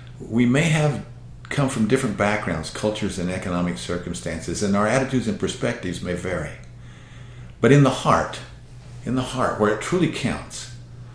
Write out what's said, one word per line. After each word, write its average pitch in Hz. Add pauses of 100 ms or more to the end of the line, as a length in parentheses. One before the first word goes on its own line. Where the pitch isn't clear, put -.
(200)
We 120
may 135
have 151 (380)
come 135
from 110
different 117
backgrounds, 101
cultures, 104
and 87
economic 87
circumstances, 85
and 98
our 104
attitudes 120
and 98
perspectives 95
may 90
vary. 87 (1080)
But 117
in 143
the 131
heart, 92 (680)
in 120
the 131
heart, 123
where 107
it 107
truly 180
counts, - (400)